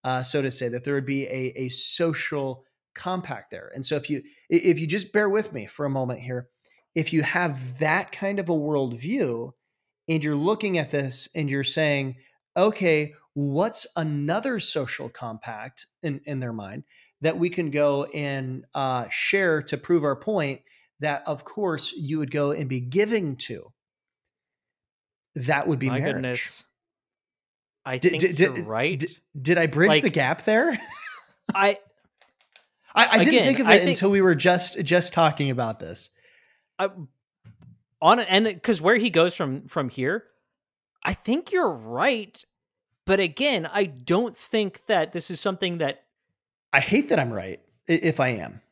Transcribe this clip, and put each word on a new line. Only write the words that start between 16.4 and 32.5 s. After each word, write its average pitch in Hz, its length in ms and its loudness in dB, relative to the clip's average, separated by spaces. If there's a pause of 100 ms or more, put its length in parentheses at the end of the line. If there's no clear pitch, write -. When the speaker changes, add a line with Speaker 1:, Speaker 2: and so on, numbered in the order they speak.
Speaker 1:
their 120 120 -6
mind, 107 320 -12 (380)
"that 160 160 0
we 175 100 0
can 170 220 -4
go 143 340 2
and, 135 600 -6 (100)
uh, 127 340 -2
share 170 540 0
to 147 160 -6
prove 170 260 2
our 139 120 0
point 156 440 -4 (400)
that, 151 260 -2
of 151 180 -6
course, 180 520 -4
you 156 220 -4
would 143 120 -4
go 147 200 0
and 143 180 -4
be 127 120 -4
giving 175 560 -2
to?" - 360 -12 (1600)
That 143 320 -2
would 147 120 0
be 131 100 -2
Speaker 2:
My 131 120 -2
Speaker 1:
marriage. 143 140 -2
Speaker 2:
goodness. 127 500 -6 (1200)
I 127 140 -4
Speaker 1:
Did, 170 120 4
Speaker 2:
think 160 120 -2
Speaker 1:
did, 180 180 0
Speaker 2:
you're 180 140 4
Speaker 1:
did, 143 120 -6
Speaker 2:
right. 131 320 -2
Speaker 1:
did, - 200 -8 (220)
did 165 180 2
I 165 80 4
bridge 156 240 4 (120)
the - 60 -
Speaker 2:
Like, - 40 0
Speaker 1:
gap 135 300 0
there? 233 360 2 (380)
<laughs> - 380 -12
Speaker 2:
I, 196 240 4 (1160)